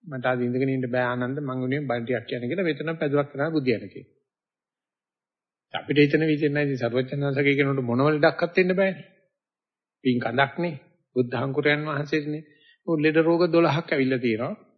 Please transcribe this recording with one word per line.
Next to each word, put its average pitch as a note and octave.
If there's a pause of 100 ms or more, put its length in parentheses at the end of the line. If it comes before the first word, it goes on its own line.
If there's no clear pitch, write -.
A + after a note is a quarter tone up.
"මට C3+
අද B2+
ඉඳගෙන B2+
ඉන්න C3
බෑ B2
ආනන්ද, B2
මං C3
උනේ C3
බණ A#2+
ටිකක් A2+
කියන්න" B2
කියලා F3
වෙතන D3+
පැදුරක් C#3+
කරලා C#3
බුදියන B2+
කියනවා. - (1600)
අපිට D#2+
හිතෙන D3
විදිහට D3+
නෑ D3
ඉතින් C#3
සරුවචනාංශකේ C3+
කෙනෙකුට C#3
මොනවල C3+
ඩක්කත් D#3+
වෙන්න F#3
බෑනේ. F#3+ (960)
පින් B2
කඳක්නේ, C3+ (420)
බුද්ධ B2
අංකුරයන් C#3
වහන්සේනේ. D3+ (440)
උන් E3
ලෙඩ D#3
රෝග E3
දොළහක් E3
ඇවිල්ලා C3
තියෙනවා. A#2+ (240)